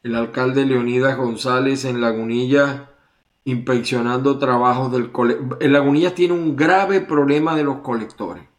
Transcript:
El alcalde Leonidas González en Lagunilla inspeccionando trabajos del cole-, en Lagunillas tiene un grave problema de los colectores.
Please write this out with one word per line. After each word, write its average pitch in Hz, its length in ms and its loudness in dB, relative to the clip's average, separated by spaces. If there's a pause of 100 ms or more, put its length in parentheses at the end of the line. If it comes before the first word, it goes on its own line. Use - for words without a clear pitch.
El 117 140 -6
alcalde 127 500 0
Leonidas 127 520 0
González 131 680 -2
en 120 160 -4
Lagunilla 123 880 0 (540)
inspeccionando 127 960 -2
trabajos 123 520 0
del 123 220 -2
cole-, 120 240 0 (240)
en 135 100 4
Lagunillas 143 440 4
tiene 175 180 2
un 160 240 -2
grave 190 420 4
problema 151 560 0
de 151 80 0
los 139 140 -2
colectores. 104 640 -8 (160)